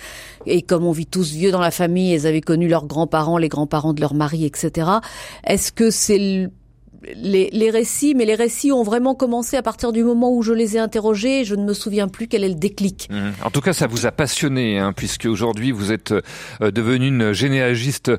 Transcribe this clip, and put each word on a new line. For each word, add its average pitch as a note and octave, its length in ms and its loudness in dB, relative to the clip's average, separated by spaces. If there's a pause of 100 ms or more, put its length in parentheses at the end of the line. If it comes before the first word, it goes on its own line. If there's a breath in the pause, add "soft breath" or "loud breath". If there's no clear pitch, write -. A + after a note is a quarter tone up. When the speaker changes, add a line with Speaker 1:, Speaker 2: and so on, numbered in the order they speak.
(460 loud breath)
Speaker 1:
Et E3+ 160 2
comme F3 240 0
on E3+ 80 2
vit D#3 140 -6
tous E3+ 260 -2
vieux F3+ 180 0
dans F3+ 80 2
la E3+ 120 2
famille, F3+ 420 2
elles D3+ 140 2
avaient D#3 140 2
connu E3 280 2
leurs D#3 160 2
grands-parents, D#3 520 0
les E3 120 2
grands-parents D3+ 440 0
de D3 60 -4
leurs D3 140 0
maris, D3+ 320 0
et C#3+ 100 0
cetera. E3+ 460 0 (440 loud breath)
Est-ce - 280 0
que A3+ 180 4
c'est G3+ 280 2
le, F#3+ 300 0 (680)
les, F#3+ 360 0
les A3 200 2
récits, A#3+ 440 2
mais A#3+ 100 2
les G#3+ 100 2
récits A#3 360 0
ont B3 120 2
vraiment B3 320 0
commencé A#3+ 420 -2
à B3 60 -2
partir A#3 280 -4
du A3+ 120 2
moment A#3+ 280 2
où A#3+ 120 2
je A3+ 100 2
les A3+ 240 0
ai - 20 2
interrogés. A3 680 0
Je G3+ 100 -4
ne G3+ 80 -2
me G#3 100 0
souviens G3+ 340 -2
plus A3+ 200 -8
quel G#3 160 0
est F#3+ 60 2
le F#3 40 -2
déclic. G3 560 -4
Speaker 2:
Mmh. G2+ 340 -6
En G2 60 -2
tout C#3+ 120 0
cas, F#3 120 2
ça C#3+ 140 0
vous A2+ 180 -2
a A2+ 60 2
passionné, C3 680 0
hein, G2 180 0
puisque - 300 -6
aujourd'hui A2+ 460 0
vous G2+ 200 -2
êtes, A2 200 -4
euh, - 580 -2
devenu A#2+ 380 2
une A#2 260 2
généalogiste B2+ 840 0